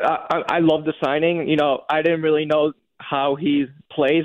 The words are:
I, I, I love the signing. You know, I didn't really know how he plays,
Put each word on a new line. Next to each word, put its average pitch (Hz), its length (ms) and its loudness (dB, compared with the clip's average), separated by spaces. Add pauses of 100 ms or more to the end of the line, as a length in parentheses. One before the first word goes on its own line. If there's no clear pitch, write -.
I, 160 320 -2
I, 156 120 -4
I 170 100 0
love 160 260 2
the 156 80 -2 (100)
signing. 151 460 0
You 156 80 2
know, 147 320 0
I 156 120 0
didn't 165 200 0
really 156 240 2
know 151 260 2 (280)
how 139 360 -2
he 143 300 0 (260)
plays, 156 340 0